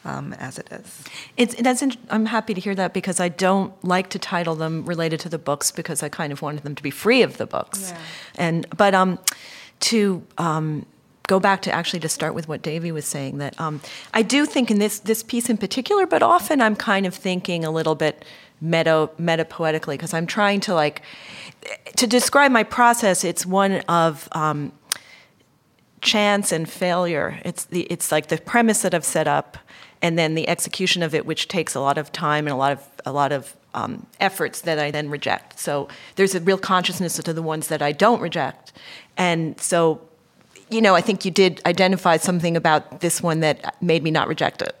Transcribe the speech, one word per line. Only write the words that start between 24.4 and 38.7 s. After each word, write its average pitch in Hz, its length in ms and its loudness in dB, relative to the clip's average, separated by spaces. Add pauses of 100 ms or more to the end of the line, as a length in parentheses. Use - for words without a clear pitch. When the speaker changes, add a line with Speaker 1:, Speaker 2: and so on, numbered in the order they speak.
Speaker 2:
chance 202 520 2
and 160 180 -2
failure. 175 720 -2
It's - 200 -8
the, 175 260 -4
it's - 220 -4
like 156 160 0
the 160 100 -2
premise 226 440 2
that 180 120 0
I've 160 100 0
set 156 220 0
up 143 320 -2 (420)
and 165 180 0
then 160 180 2
the 160 120 -2
execution 180 540 -2
of 156 120 -2
it, 143 120 0
which - 220 -4
takes - 260 -4
a 131 60 -2
lot 143 180 2
of 147 140 -8
time 151 340 0
and 147 60 -2
a 127 40 -2
lot 139 160 2
of, - 80 -4 (240)
a 135 80 -6
lot 143 200 2
of, 135 240 -6 (180)
um, - 320 -6 (140)
efforts 185 420 -2
that 160 160 0
I 147 120 -2
then 147 200 -4
reject. 107 480 -4
So 143 300 -4 (260)
there's 196 200 2
a 180 60 -2
real 190 180 4
consciousness 180 580 0
to 165 160 -4
the 165 100 -4
ones 156 260 -4
that 147 140 -2
I 147 100 2
don't 214 280 4
reject. 160 520 -4 (460)